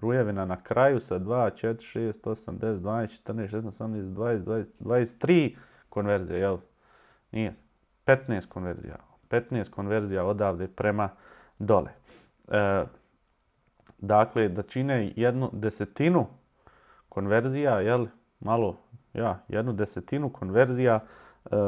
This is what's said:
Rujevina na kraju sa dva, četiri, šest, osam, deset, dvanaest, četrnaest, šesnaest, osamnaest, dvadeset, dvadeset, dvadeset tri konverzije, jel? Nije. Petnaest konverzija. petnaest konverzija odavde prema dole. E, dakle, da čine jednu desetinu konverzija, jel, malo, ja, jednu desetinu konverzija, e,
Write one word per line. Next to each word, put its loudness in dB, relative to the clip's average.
Rujevina 0
na -6
kraju 4
sa -4
dva, 0
četiri, -4
šest, -6
osam, -8
deset, -2
dvanaest, -4
četrnaest, -8
šesnaest, -6
osamnaest, -6
dvadeset, -2
dvadeset, -4
dvadeset 0
tri 2
konverzije, 0
jel? 0
Nije. -4
Petnaest 2
konverzija. -10
petnaest -2
konverzija -2
odavde -2
prema 0
dole. 2
E, 2
dakle, 4
da -6
čine -2
jednu 0
desetinu 0
konverzija, 0
jel, 2
malo, 0
ja, -2
jednu -2
desetinu -4
konverzija, 2
e, -16